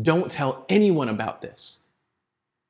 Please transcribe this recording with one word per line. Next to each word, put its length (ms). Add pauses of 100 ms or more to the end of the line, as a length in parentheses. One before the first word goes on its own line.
"Don't 300
tell 360
anyone 420
about 320
this." 460 (840)